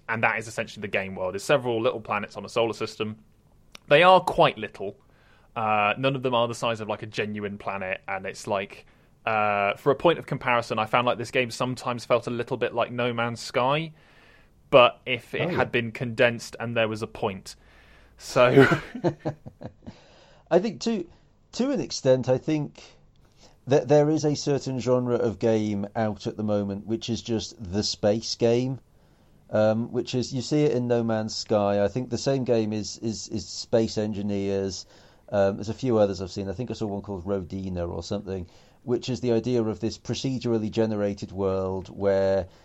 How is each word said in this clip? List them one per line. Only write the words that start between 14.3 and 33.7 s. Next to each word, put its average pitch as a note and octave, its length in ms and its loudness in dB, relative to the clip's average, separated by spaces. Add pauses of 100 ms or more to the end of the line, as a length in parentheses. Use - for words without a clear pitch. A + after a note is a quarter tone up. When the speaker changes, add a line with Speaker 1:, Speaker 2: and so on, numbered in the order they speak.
Speaker 1:
but B2 340 8
if B2 300 -6
it - 80 -2
Speaker 2:
Oh, E3+ 80 -2
yeah. - 60 -2
Speaker 1:
had A#2+ 160 2
been A#2 200 0
condensed A#2+ 680 0
and A#2 160 -4
there A2+ 120 4
was A2 140 -2
a A2 60 -4
point. - 480 -6 (640)
So B2+ 480 8 (360)
<laughs> - 0 -
Speaker 2:
<laughs> - 1500 -8
I E3+ 80 6
think G#3+ 240 -2
to, A3+ 240 -2 (460)
to C4 180 -2
an B3 100 -2
extent, C3 480 2
I C3 100 4
think D3+ 440 -4 (840)
that B2+ 220 2
there D3 220 6
is D#3 140 0
a D3 120 2
certain C3 420 -2
genre B2 380 2
of A2 220 0
game G#2+ 480 0 (100)
out G#2+ 300 -2
at A2 100 -6
the G#2 80 -6
moment, G2+ 420 -2
which A2+ 240 -4
is G#2 100 -2
just A2 340 -4 (180)
the G#2 100 0
space G#2+ 540 -2
game, B2 420 2 (720)
um, A2 400 2
which A#2 240 -4
is, B2+ 180 -2
you B2+ 100 -4
see D3+ 220 0
it D3 80 2
in B2 140 0
No A#2+ 160 2
Man's A2 320 -2
Sky. G2+ 480 2
I G2+ 60 2
think B2+ 220 -4
the A2+ 80 -4
same C3+ 260 0
game A2 280 2
is, G#2+ 260 -6
is, A2 300 -6
is G2 180 -6
Space - 520 -2